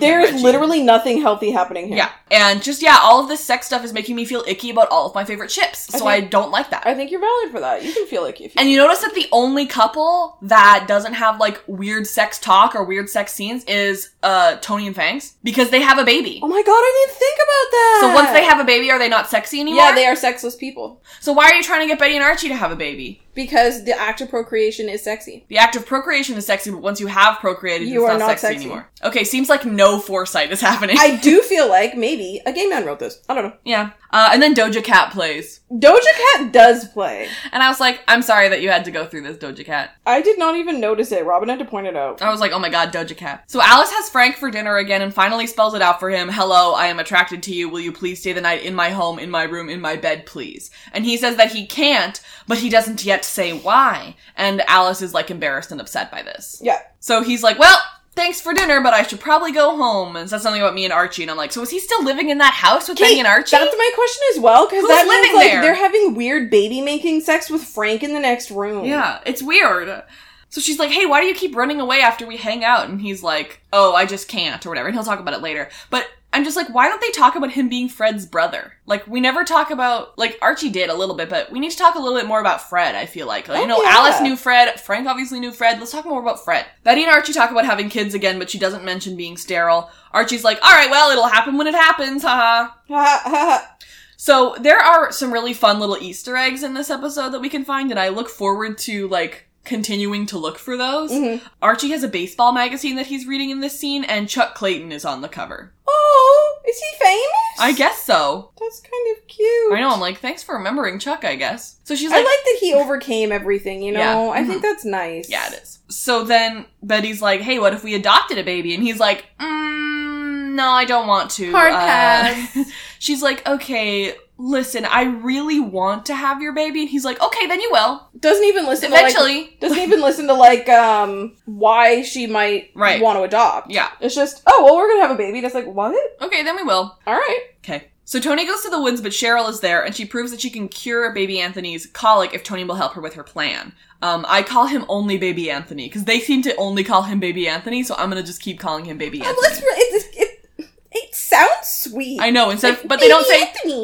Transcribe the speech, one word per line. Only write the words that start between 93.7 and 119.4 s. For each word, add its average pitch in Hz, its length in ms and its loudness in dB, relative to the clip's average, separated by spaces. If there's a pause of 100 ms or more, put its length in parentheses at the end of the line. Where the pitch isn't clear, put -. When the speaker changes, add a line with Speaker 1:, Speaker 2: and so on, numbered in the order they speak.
Speaker 1:
So 262 440 2
there 302 180 6
are 330 340 6
some 247 200 -6
really 233 220 -4
fun 208 260 2
little 202 200 -4
Easter 190 360 -10
eggs 262 260 -2
in 262 120 -8
this 285 160 -8
episode 277 400 -8
that 262 100 -10
we 262 80 -8
can 277 160 -8
find, 269 260 -6
and 214 100 -6
I 190 80 -2
look 220 200 -8
forward 208 500 -6
to, 202 300 -8
like, 175 360 -6 (200)
continuing 208 600 -6
to 202 120 -10
look 156 200 -10
for 247 180 -10
those. 269 340 -6
Speaker 2:
Mm-hmm. 247 340 -4 (160)
Speaker 1:
Archie 233 300 0
has 285 140 -4
a 240 40 -2
baseball 202 440 0
magazine 254 440 -4
that 262 100 -6
he's 262 200 -10
reading 269 240 -6
in 269 100 -8
this 277 180 -8
scene, 285 260 -6
and 208 240 -4
Chuck 233 260 -2
Clayton 165 380 -6
is 147 120 -14
on 135 180 -8
the 156 60 -12
cover. - 440 -14 (160)
Speaker 2:
Oh, 587 720 6 (100)
is 480 100 -4
he 622 260 -4
famous? 392 160 4 (400)
Speaker 1:
I 254 120 4
guess 269 320 0
so. 160 560 -2
Speaker 2:
That's 453 200 -10
kind 466 360 -6
of - 100 -20
cute. 453 460 0
Speaker 1:
I 392 80 0
know, 262 100 0
I'm 220 100 0
like, 185 200 -6
"Thanks 269 240 -10
for 285 120 -10
remembering 202 440 -6
Chuck, 311 240 -8
I 151 100 -4
guess." 139 500 -8
So 294 120 -8
she's 311 160 -6
Speaker 2:
I 339 40 4
Speaker 1:
like 480 80 4
Speaker 2:
like 554 200 2
that 494 160 2
he 349 140 0
overcame 262 580 -2
everything, 196 500 -6
you 202 100 -6
Speaker 1:
Yeah, 214 220 0
Speaker 2:
know? 226 160 -2
I - 140 -2
think 247 140 -6
Speaker 1:
mm-hmm. - 40 -12
Speaker 2:
that's 208 220 -4
nice. 170 440 -8
Speaker 1:
Yeah, - 200 -6
it - 140 -14
is. - 160 -20 (100)
So 233 360 -4
then 226 420 0 (160)
Betty's 214 380 -4
like, 196 200 0
"Hey, 247 180 -4
what 202 160 2
if 208 80 -10
we 214 140 -8
adopted 202 420 2
a 185 60 -6
baby?" 175 300 -6
And 196 100 -4
he's 226 160 -4
like, 208 240 0 (160)